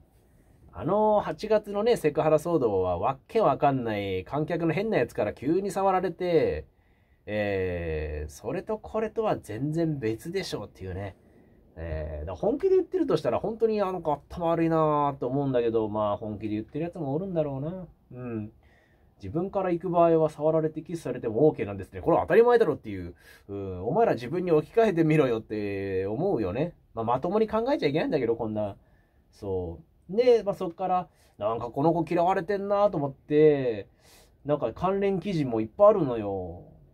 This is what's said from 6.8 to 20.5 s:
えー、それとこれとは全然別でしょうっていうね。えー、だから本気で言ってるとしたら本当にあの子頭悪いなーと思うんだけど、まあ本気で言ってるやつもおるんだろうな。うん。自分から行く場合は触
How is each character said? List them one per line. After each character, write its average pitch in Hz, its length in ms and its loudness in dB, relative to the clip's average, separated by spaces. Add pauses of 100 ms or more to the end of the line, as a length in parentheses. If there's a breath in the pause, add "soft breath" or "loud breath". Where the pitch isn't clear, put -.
え 87 1000 -2
ー、 - 40 -14
そ 110 200 -10
れ 175 100 -4
と 214 160 -6
こ - 220 -8
れ 214 100 -4
と 226 140 -4
は 214 140 -2
全 123 340 -6
然 160 260 0
別 113 340 -4
で 185 120 -4
し - 100 -8
ょ 110 120 -8
う - 20 -18
っ - 20 -20
て - 140 -18
い 95 40 -8
う 92 60 -8
ね。 98 220 -8 (600 soft breath)
え 78 480 -8
ー、 80 40 -8
だ - 0 -
か - 60 -8
ら - 20 -8
本 - 240 -2
気 381 100 0
で 381 60 4
言 370 100 2
っ - 20 -14
て 381 120 -4
る 302 80 0
と 170 100 2
し - 60 -6
た - 80 0
ら - 80 0
本 220 180 -6
当 226 100 2
に 214 140 0
あ 190 100 0
の 185 100 -6
子 160 100 -2
頭 165 380 -4
悪 165 140 2
い 165 60 2
な 151 480 2
ー - 20 -20
と - 60 -4
思 135 180 0
う 139 40 0
ん 135 40 0
だ 120 120 2
け 117 80 2
ど、 110 180 0
ま 107 220 0
あ 101 60 0
本 107 200 -8
気 101 60 -12
で 107 60 -6
言 107 120 -2
っ 110 40 -10
て - 120 -12
る 156 80 -4
や 170 60 -8
つ 185 80 -14
も 139 160 -4
お - 20 -2
る 190 80 -4
ん 190 80 -6
だ 165 80 0
ろ 143 160 -4
う 131 40 -6
な。 170 260 -8 (240)
う 127 40 -18
ん。 117 360 -8 (720 soft breath)
自 98 60 -10
分 175 200 -4
か 294 140 -2
ら 180 80 0
行 175 120 -2
く 185 60 -4
場 170 180 6
合 165 120 6
は 156 100 4
触 156 220 0